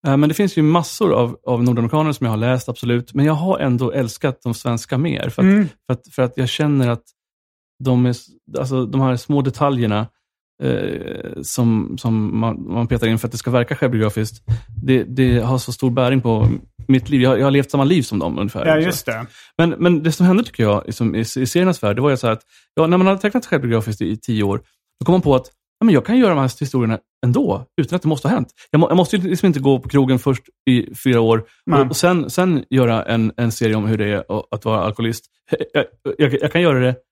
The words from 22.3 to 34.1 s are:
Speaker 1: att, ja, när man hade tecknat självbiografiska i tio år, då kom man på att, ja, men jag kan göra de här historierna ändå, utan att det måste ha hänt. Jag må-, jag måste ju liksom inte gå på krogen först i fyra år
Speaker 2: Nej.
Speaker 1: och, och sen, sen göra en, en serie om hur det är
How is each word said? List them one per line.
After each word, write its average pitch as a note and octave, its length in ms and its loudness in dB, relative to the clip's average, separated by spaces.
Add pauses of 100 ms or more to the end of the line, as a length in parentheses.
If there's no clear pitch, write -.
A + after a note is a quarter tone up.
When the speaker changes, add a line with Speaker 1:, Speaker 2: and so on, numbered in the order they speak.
Speaker 1:
att, - 80 -12 (320)
ja, D#3+ 120 2
när E3+ 120 4
man F#3 80 4
hade F#3+ 120 2
tecknat G#3+ 280 -2
självbiografiska A#2 580 -2
i F#2+ 120 -2
tio A2 260 -2
år, G2 180 -2 (400)
då - 60 -6
kom F3 60 4
man F3+ 100 4
på C#3+ 120 2
att, B2+ 120 0 (340)
ja, A3 40 0
men A3 100 6
jag C3 120 2
kan A#3 120 2
göra A3+ 160 4
de D3 60 0
här C3 200 -2
historierna A#2+ 380 -2 (280)
ändå, B2 380 0 (160)
utan D#3 160 -2
att F3+ 60 -2
det - 60 0
måste D3 200 -2
ha G#3 60 2
hänt. - 140 -4 (220)
Jag D3+ 100 4
må-, E3 100 4
jag E3 60 4
måste F#3 200 2
ju F#3 120 -2
liksom F#3 180 0
inte D3 140 2
gå C3+ 180 2
på B2+ 100 -8
krogen C3 300 2
först C3 240 -2 (280)
i B2 240 0
fyra B2 260 0
år A2+ 240 2 (220)
Speaker 2:
Nej. C#3+ 140 4
Speaker 1:
och, C3 60 4
och C3 100 -6
sen, F3 340 0
sen F3+ 400 0
göra A#2+ 340 2
en, A2 320 0
en A#2 160 -2
serie A2 240 -2
om G#2 100 -2
hur A2 120 -2
det G#2 80 -2
är G#2 120 -2 (200)